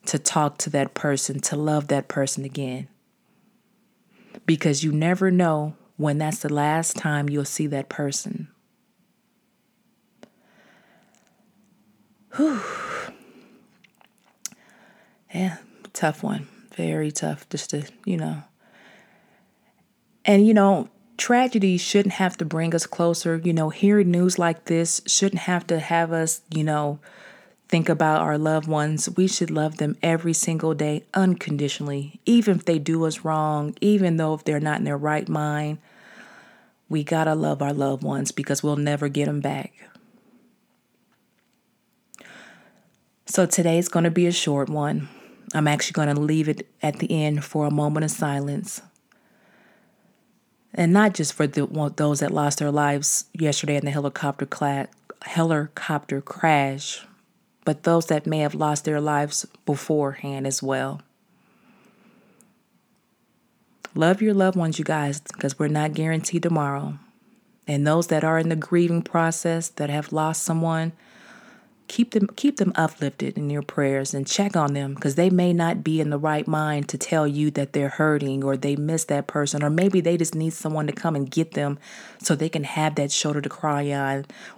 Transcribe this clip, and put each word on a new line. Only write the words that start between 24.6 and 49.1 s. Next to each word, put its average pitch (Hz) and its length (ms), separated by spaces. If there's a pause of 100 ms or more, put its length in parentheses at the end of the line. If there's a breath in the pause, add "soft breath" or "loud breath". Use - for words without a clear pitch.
this 165 400
shouldn't 196 360
have 175 260
to 170 120
have 165 320
us, 160 300 (120)
you 156 100
know, 147 360 (680 loud breath)
think 165 220
about 160 320
our 151 160
loved 156 300
ones. 151 480
We 185 120
should 175 240
love 156 260
them 151 240
every 165 320
single 160 400
day 151 400
unconditionally, 147 1120
even 220 320
if - 80
they 165 140
do 165 260
us 151 200
wrong, 151 560
even 190 360
though 156 160
if 151 100
they're 151 160
not 151 200
in 143 60
their 147 120
right 151 300
mind. 151 520 (1080 loud breath)
We 151 140
gotta 156 320
love 151 260
our 143 120
loved 139 300
ones 139 280
because 143 320
we'll 147 120
never 147 340
get 143 180
'em 147 140
back. 139 320 (3500 loud breath)
So - 180
today's 170 420
gonna 170 220
be 175 160
a 175 60
short 143 380
one. 151 380 (460 loud breath)
I'm 151 140
actually 147 260
gonna 147 260
leave 151 300
it - 180 (140)
at 147 160
the 160 260
end 151 200
for 151 240
a 147 40
moment 151 340
of 151 60
silence. 143 720 (1900 soft breath)